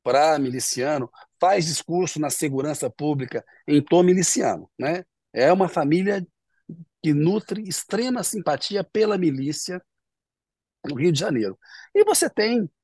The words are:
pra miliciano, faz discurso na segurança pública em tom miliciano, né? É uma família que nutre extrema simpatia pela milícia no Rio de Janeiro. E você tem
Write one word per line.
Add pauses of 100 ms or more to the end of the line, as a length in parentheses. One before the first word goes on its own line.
pra
miliciano, (300)
faz
discurso
na
segurança
pública (240)
em
tom
miliciano, (100)
né? (280)
É
uma
família (760)
que
nutre
extrema
simpatia
pela
milícia (1040)
no
Rio
de
Janeiro. (360)
E
você
tem (160)